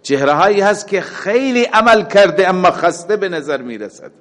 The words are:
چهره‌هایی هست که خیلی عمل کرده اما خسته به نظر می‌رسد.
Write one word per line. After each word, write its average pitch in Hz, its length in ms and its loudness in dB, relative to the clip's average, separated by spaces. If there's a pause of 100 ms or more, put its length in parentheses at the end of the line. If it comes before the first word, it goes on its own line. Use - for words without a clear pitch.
چهره‌هایی 147 580 2
هست 202 280 0
که 190 120 -2
خیلی 240 640 -2
عمل 220 400 4
کرده 185 460 2
اما 180 220 2
خسته 180 460 -2
به 196 120 -4
نظر 147 340 -6
می‌رسد. 107 480 -14 (100)